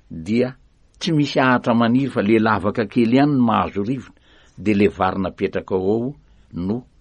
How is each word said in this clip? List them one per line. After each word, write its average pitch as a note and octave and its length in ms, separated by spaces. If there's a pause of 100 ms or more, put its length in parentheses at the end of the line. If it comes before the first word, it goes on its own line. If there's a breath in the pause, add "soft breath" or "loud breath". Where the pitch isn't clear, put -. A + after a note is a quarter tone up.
(100)
dia A2 460 (460)
tsy - 100
misy D3 300
ahatra B2 320
maniry A#2+ 400
fa A2+ 80
le A2 160
lavaka G#2+ 480
kely A#2 300
ihany C#3+ 180
no B2+ 80
mahazo G2+ 400
rivona, B2 320 (500 soft breath)
de G#2+ 100
le G2+ 140
vary F#2 300
napetraka F#2+ 560
ao F#2 160
ao A#2+ 240 (400)
no G2+ 300 (160)